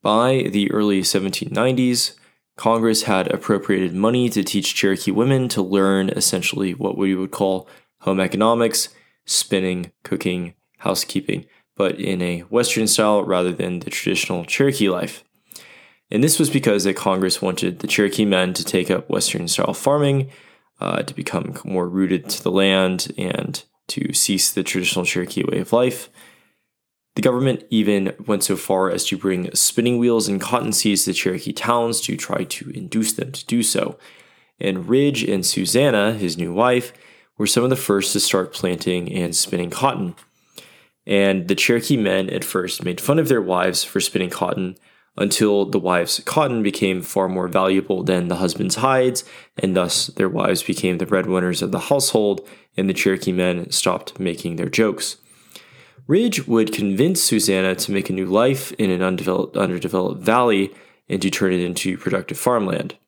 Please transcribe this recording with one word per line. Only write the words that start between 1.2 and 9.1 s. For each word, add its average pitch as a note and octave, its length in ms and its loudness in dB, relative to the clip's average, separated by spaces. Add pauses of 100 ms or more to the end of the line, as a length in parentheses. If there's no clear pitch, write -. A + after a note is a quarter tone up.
nineties, B2 640 0 (400)
Congress A2+ 480 2
had G#2+ 240 0
appropriated F#2 640 0
money A#2 360 2
to G#2+ 120 0
teach - 320 -2
Cherokee - 360 0
women B2+ 380 2
to G#2 140 -2
learn F#2+ 480 2
essentially F#2+ 640 -2
what G2 240 -4
we G2 160 2
would F#2 160 -4
call F#2+ 380 0 (320)
home F#2+ 200 0
economics, A2 680 0 (340)